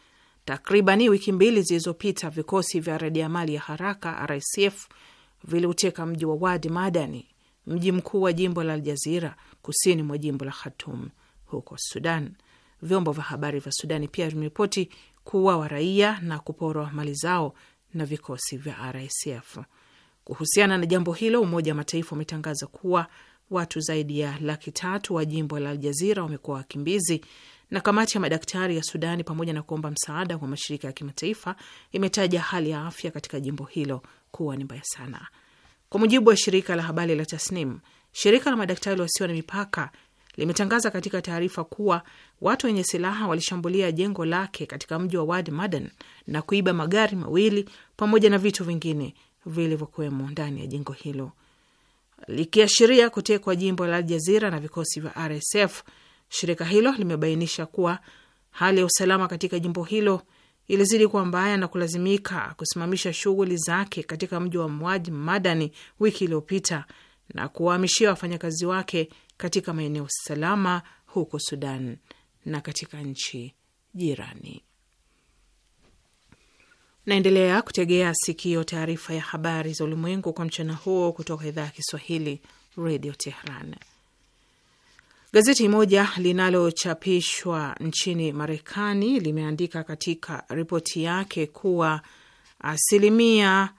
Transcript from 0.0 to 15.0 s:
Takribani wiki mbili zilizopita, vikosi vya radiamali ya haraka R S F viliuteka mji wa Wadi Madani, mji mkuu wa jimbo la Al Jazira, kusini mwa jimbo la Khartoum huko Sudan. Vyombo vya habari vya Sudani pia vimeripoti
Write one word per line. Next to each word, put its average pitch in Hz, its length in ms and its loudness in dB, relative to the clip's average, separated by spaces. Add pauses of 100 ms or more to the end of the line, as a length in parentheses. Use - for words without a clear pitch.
Takribani 196 640 4
wiki 202 240 4
mbili 202 300 6
zilizopita, 170 680 -2
vikosi 165 500 -2
vya 160 180 -4
radiamali 160 560 -2
ya 147 60 -4
haraka 180 580 -6
R 147 140 -4
S 143 260 -6
F 196 300 0 (560)
viliuteka 170 640 0
mji 165 200 -4
wa 156 80 0
Wadi 165 340 0
Madani, 170 580 -2 (400)
mji 175 260 0
mkuu 180 300 0
wa 185 100 4
jimbo 170 320 0
la 160 80 -2
Al 151 80 -4
Jazira, 151 560 -4 (260)
kusini 160 400 2
mwa 147 160 -4
jimbo 139 260 -4
la 135 80 -8
Khartoum - 560 -12 (380)
huko - 320 -12
Sudan. 160 540 -4 (500)
Vyombo 170 300 2
vya 147 120 -6
habari 147 360 -4
vya 135 120 -10
Sudani 156 360 -4
pia 170 200 -4
vimeripoti 175 640 -2 (340)